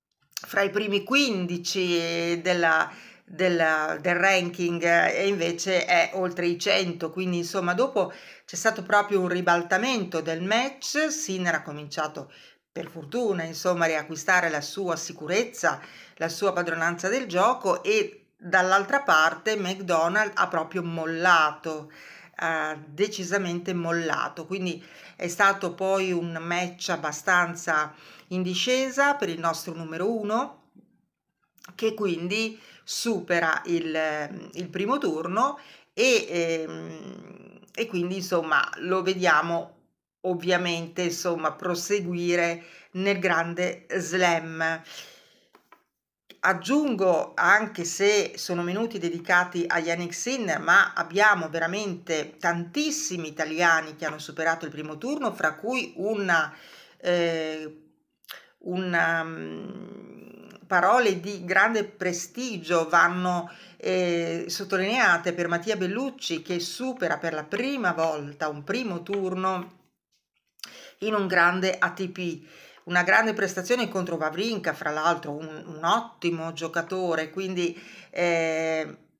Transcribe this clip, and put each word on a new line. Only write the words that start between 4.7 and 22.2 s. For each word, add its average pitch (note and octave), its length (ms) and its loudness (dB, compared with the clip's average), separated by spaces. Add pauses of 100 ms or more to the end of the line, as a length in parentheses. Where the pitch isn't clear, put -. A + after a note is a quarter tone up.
eh, E3+ 340 6
e G3 120 2
invece F3 580 0
è E3+ 260 4
oltre F3+ 320 -2
i F3 140 0
cento, F3 520 0
quindi, F3+ 280 -2
insomma, F3 340 -2
dopo G#3+ 400 2 (320)
c'è - 120 -12
stato A3 260 0
proprio G3+ 400 4
un F3+ 60 2
ribaltamento F3+ 920 2
del D#3+ 220 -4
match. C4+ 680 0
Sinner F#3 440 -2
ha D3+ 80 -2
cominciato, D3 680 -8 (400)
per - 200 -10
fortuna, F3 540 -2
insomma, E3 400 0
a E3 40 6
riacquistare D#3+ 640 0
la D3+ 100 -2
sua F3 360 -4
sicurezza, E3+ 840 -2 (360)
la E3 120 -2
sua F#3+ 240 0
padronanza E3+ 560 0
del B3+ 160 0
gioco, G3+ 580 2
e G#3 440 0 (100)
dall'altra F#3+ 640 4
parte E3 560 4
McDonald F#3+ 800 0
ha F#3 140 2
proprio E3+ 340 -2
mollato, E3 1080 2 (460)